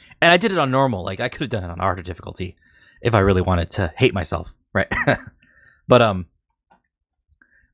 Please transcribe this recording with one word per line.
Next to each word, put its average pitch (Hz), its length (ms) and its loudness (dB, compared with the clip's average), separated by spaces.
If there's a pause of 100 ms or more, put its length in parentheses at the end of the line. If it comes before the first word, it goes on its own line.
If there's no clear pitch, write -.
(220)
And 170 100 6
I 180 60 8
did 214 120 0
it 190 80 -2
on 135 120 0
normal. 127 340 0
Like, 95 160 -8
I 123 80 -4
could - 140 -10
have 117 80 -6
done 98 140 -4
it 87 60 -10
on 87 80 -12
harder 95 240 -2
difficulty - 540 -12 (460)
if 113 120 0
I 107 40 4
really 95 240 4
wanted 87 300 0
to 92 240 -4
hate 123 180 2
myself, 82 340 -6 (240)
right? - 180 -2 (160)
<laughs> 139 120 2 (680)
But, 123 120 6
um, 95 260 0 (1500)